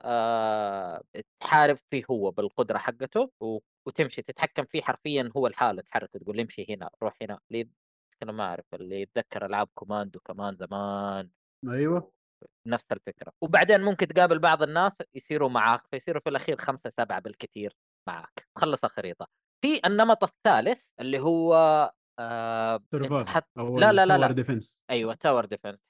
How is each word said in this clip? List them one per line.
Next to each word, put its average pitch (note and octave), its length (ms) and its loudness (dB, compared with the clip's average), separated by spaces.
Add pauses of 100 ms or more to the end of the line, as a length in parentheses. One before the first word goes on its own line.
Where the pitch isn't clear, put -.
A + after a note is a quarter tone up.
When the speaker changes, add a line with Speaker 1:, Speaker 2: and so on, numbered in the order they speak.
Speaker 1:
آه، G#2+ 1000 -2 (400)
تحارب D3 340 6 (140)
فيه C3 200 -4
هو G2 200 0
بالقدرة G#2 460 -4
حقته، C3 540 -4 (120)
و-، A2 160 -6 (280)
وتمشي C3 340 -4
تتحكم - 440 -6
فيه D3+ 160 -6
حرفيًا، C3+ 560 -4
هو C3 100 2
لحاله G2+ 340 -2
تحرك، G#2 300 -6
تقول: G2+ 280 -8
"امشي A2 260 -8 (100)
هنا، F2 140 -12 (140)
روح G#2+ 180 -6
هنا." G#2 180 -12 (120)
اللي، A2+ 180 -6 (540)
أنا A2 80 -2
ما G#2+ 120 -4
أعرف، F2 300 -6
اللي F#2+ 280 -8
يتذكر G#2 440 -4
ألعاب G2+ 280 -2
كوماندو G2+ 460 -6
كمان G2 360 -8
زمان. G2 760 -6 (400)
Speaker 2:
أيوة. D#3 420 -2 (560)
Speaker 1:
نفس A#2 240 -4
الفكرة. - 400 -10 (120)
وبعدين F3+ 380 6
ممكن G3 260 0
تقابل E3+ 320 4
بعض D#3+ 240 4
الناس E3+ 300 0 (220)
يصيروا D3 340 0
معاك، A#2+ 320 2 (100)
فيصيروا D3 300 -6
في D#3 80 -6
الأخير C#3 280 -2
خمسة، B2+ 400 -6
سبعة G2 220 -2
بالكثير G#2 560 -10 (320)
معاك. - 480 -14
تخلص D3 280 0
الخريطة. F#2 440 -8 (380)
في D4 220 0
النمط G#3+ 360 4
الثالث F3 580 2 (180)
اللي C3 200 -4
هو، E3 340 2 (640)
آه، A2+ 560 -2
أنت G#2 160 -8
Speaker 2:
سيرفايفل C3+ 380 -2
Speaker 1:
حت-، - 280 -2
Speaker 2:
أو B2 220 -2
Speaker 1:
لا، G#3 140 8
لا، F#3+ 120 6
لا، F#3+ 100 6
Speaker 2:
التاور C3 120 4
Speaker 1:
لا. B2+ 40 0
Speaker 2:
ديفنس. B2 480 -4 (100)
Speaker 1:
أيوة، A2+ 240 -2
تاور B2 320 2
ديفنس. G2+ 340 -10 (100)